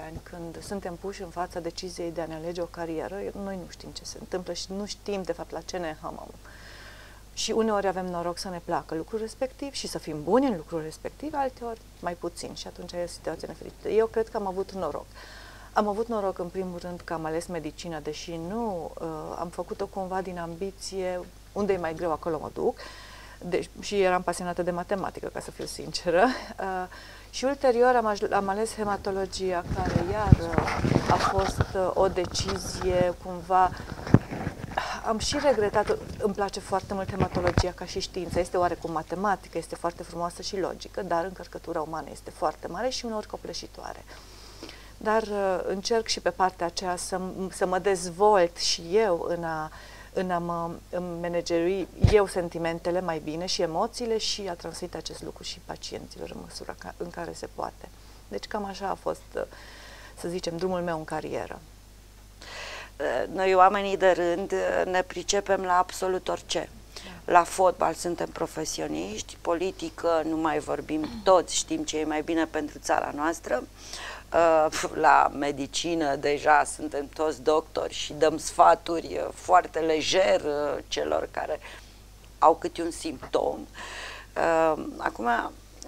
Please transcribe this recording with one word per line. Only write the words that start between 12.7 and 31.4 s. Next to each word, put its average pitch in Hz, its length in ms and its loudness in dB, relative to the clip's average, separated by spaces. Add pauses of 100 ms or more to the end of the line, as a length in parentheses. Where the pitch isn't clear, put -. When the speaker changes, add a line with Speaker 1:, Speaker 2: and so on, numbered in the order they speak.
Speaker 1:
e 175 120 -4
o - 20 -6
situație - 400 -8
nefericită. - 420 -10
Eu 220 180 6
cred 220 220 0
că - 80 -6
am 202 100 -2
avut 190 260 -4
noroc. 175 340 -4 (680)
Am 214 140 4
avut 214 200 0
noroc, 202 300 -2
în 175 100 -4
primul 180 300 -6
rând, 175 220 -10
că - 120 -8
am 160 120 -4
ales 160 220 -2
medicina, 160 520 -6
deși 151 380 -8 (120)
nu, 208 420 -4 (100)
uh, 165 60 -4 (320)
am 175 100 -4
făcut-o 196 380 -6
cumva 190 340 -4
din 180 180 -6
ambiție, 180 840 -6 (320)
unde 202 200 -2
e 190 40 -4
mai 165 180 -4
greu, 165 180 -2
acolo 151 260 -2
mă - 140 -8
duc. 196 260 0 (600)
Deci, 180 320 -4 (100)
și 202 200 0
eram 180 220 6
pasionată 175 400 -2
de 175 80 0
matematică, 180 640 -2
ca - 80 -6
să - 100 -10
fiu - 140 -10
sinceră. 165 640 2 (340)
Uh, 185 260 -4 (440)
și - 140 -6
ulterior 254 500 6
am 220 200 4
aj-, 202 180 0
am 202 160 2
ales 214 260 0
hematologia, 190 880 -2 (100)
care 180 360 2
iar, 202 300 10
uh, - 720 2
a 180 60 6
fost, - 480 2 (100)